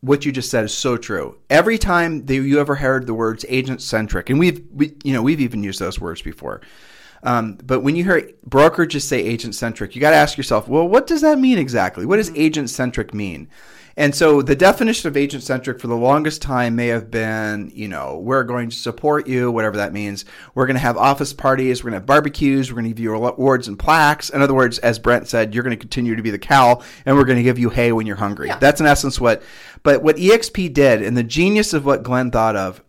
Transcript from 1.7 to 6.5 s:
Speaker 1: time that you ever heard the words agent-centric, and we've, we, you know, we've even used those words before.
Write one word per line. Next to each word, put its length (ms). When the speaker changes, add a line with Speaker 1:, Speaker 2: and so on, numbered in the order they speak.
Speaker 1:
time 480
that 120
you 220
ever 180
heard 300
the 60
words 340
agent-centric, 840
and 80
we've, 340
we, 220
you 80
know, 80
we've 220
even 200
used 180
those 200
words 220
before. 400